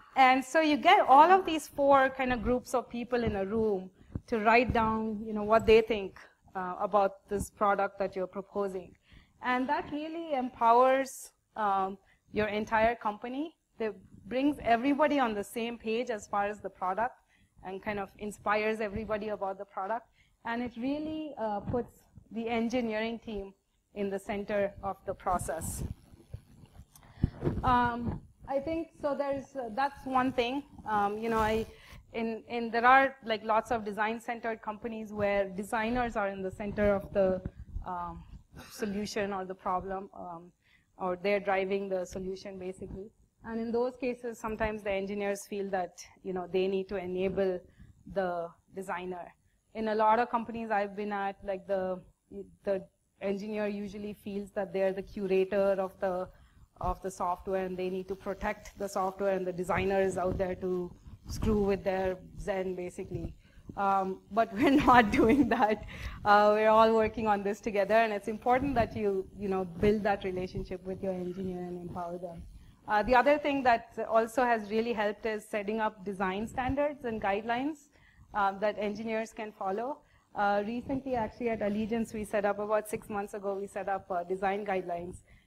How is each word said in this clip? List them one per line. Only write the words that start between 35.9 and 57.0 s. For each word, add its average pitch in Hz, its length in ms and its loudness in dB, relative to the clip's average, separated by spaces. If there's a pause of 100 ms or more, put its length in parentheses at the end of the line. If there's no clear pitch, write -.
are 202 120 0
in 196 140 -6
the 185 80 -4
center 208 440 0
of 196 200 -4
the, 185 260 4 (460)
um, 175 360 -8 (480)
solution 202 640 -4
or 190 140 -6
the 185 80 -10
problem, 190 600 -6
um, 175 380 -14 (460)
or 180 240 -2
they're 202 180 2
driving 196 480 0
the 185 160 -2
solution, 190 540 -10
basically. 190 520 -12 (340)
And 226 140 -8
in 226 140 -4
those 247 240 0
cases, 247 420 -6
sometimes 214 440 -4
the 208 80 -4
engineers 202 560 -4
feel 196 240 -6
that, 185 340 -4 (180)
you 185 120 -6
know, 180 180 -6
they 185 140 2
need 190 240 0
to 208 60 -4
enable 180 600 -2 (540)
the 175 380 -2 (240)
designer. 185 580 -8 (420)
In 220 140 -4
a 214 60 0
lot 220 240 6
of 240 100 2
companies 226 420 -4
I've 202 240 0
been 208 180 -6
at, 196 300 -4
like, 190 240 -6
the, 185 340 -2 (640)
the 190 200 -2 (380)
engineer 208 440 -4
usually 208 460 -8
feels 202 380 -10
that 190 240 -6
they're 190 180 2
the 196 100 -6
curator 190 760 2
of 190 220 -4
the, 185 280 -2 (540)
of 180 200 -2